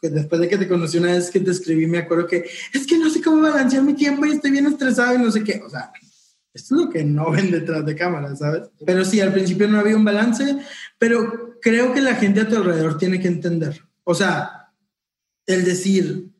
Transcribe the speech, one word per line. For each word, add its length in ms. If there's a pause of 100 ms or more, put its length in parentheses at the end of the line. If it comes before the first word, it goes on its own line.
que 80
después 320
de 80
que 80
te 100
conocí 300
una 160
vez 160
que 100
te 120
escribí, 340
me 140
acuerdo 280
que, 180 (280)
"Es 140
que 100
no 140
sé 100
cómo 220
balancear 400
mi 100
tiempo 320
y 60
estoy 200
bien 140
estresado 500
y 40
no 120
sé 120
qué". 200
O 60
sea, 220 (600)
esto 220
es 60
lo 80
que 160
no 260
ven 200
detrás 340
de 100
cámara, 400
¿sabes? 340 (160)
Pero 200
sí, 160
al 100
principio 360
no 120
había 160
un 80
balance, 540 (400)
pero 640
creo 320
que 80
la 140
gente 260
a 60
tu 100
alrededor 400
tiene 220
que 80
entender. 540 (220)
O 120
sea, 580 (720)
el 180
decir 760